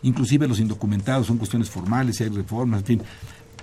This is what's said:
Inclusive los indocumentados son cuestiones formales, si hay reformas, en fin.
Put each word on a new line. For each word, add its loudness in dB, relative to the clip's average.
Inclusive 4
los 2
indocumentados 0
son 2
cuestiones -2
formales, 0
si 0
hay -2
reformas, -2
en -6
fin. 2